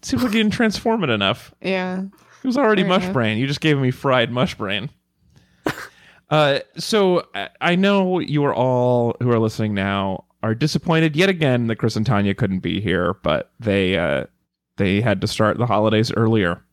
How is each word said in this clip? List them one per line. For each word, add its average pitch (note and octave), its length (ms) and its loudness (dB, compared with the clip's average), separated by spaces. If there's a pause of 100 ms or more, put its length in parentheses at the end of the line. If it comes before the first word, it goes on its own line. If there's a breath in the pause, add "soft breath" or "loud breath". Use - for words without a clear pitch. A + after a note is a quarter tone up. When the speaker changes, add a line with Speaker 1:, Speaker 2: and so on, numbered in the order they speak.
Speaker 1:
Seems B3 220 -2
like B3 100 0
you A3 100 2
didn't G#3+ 120 2
transform A3+ 500 0
it C#3 60 0
enough. G2+ 500 -2
Speaker 2:
Yeah. F#3 420 -4
Speaker 1:
It - 440 -12
was B3 100 0
already G#3+ 260 4
Speaker 2:
Fair F3 60 0
Speaker 1:
mush F#3 140 2
Speaker 2:
enough. F3+ 100 -4
Speaker 1:
brain. A2 260 0
You B2+ 100 0
just C#3 120 -4
gave D#3 180 2
me C3 120 2
fried B2+ 400 0
mush A#2+ 240 -2
brain. G2+ 360 -6 (760 loud breath)
<laughs> - 40 -4 (600 loud breath)
Uh, D3 280 2 (200)
so F#3 440 2 (120)
I, G2+ 140 -8 (120)
I F3 160 0
know F#3+ 420 2
you D3 260 -2
are C#3 100 0
all B2 680 2
who B2 100 0
are A#2 80 4
listening A2 360 -2
now G2 500 -2 (180)
are A2 120 0
disappointed D#3+ 600 0
yet F3+ 140 2
again C#3 380 0
that A2+ 100 -2
Chris A2+ 200 -2
and A2 100 -2
Tanya G2+ 280 2
couldn't F#2+ 260 -2
be F2 200 -4
here, F2+ 420 0
but - 380 -2
they, G2 380 0
uh, C#2+ 260 -2 (540)
they G2 240 0
had G#2 180 0
to - 80 -4
start - 300 0
the A#2+ 80 0
holidays G#2+ 480 2
earlier G#2+ 580 0